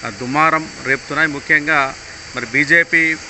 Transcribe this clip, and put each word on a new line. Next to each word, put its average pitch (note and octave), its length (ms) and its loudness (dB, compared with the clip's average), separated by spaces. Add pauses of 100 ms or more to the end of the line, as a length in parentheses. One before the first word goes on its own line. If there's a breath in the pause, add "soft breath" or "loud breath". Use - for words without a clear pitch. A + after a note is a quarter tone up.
ఆ, A#2 40 -6
దుమారం D#3 600 0 (160)
రేపుతున్నాయి. C#3 440 0
ముఖ్యంగా D3 640 0 (420)
మరి B2 100 -6
బీజేపీ D#3+ 680 2 (140)